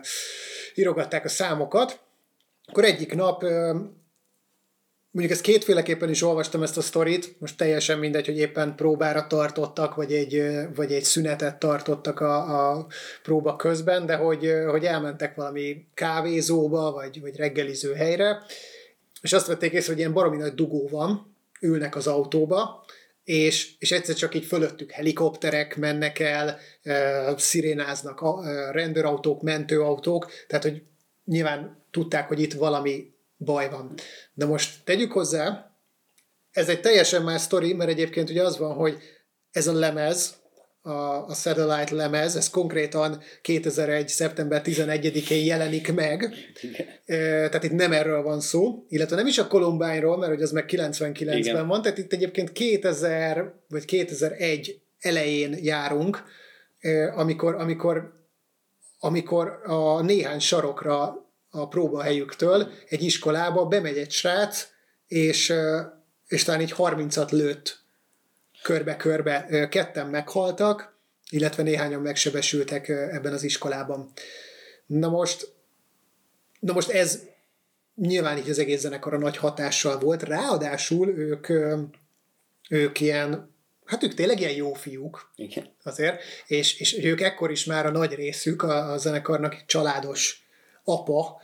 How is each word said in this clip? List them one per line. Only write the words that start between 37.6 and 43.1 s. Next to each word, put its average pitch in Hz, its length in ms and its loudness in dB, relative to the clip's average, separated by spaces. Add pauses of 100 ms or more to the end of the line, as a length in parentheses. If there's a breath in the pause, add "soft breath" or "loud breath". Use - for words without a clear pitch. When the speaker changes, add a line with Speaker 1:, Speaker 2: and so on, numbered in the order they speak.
Speaker 1:
mert 170 180 0
egyébként 160 400 -2
ugye 170 120 2
az 175 160 0
van, 156 160 -2
hogy 156 240 0 (520 loud breath)
ez - 160 0
a 170 60 2
lemez, 156 640 0 (480)
a, 165 80 -10 (380)
a 156 60 -8
Satellite 151 600 0
lemez, 156 420 0
ez - 140 0
konkrétan 156 720 0 (200 loud breath)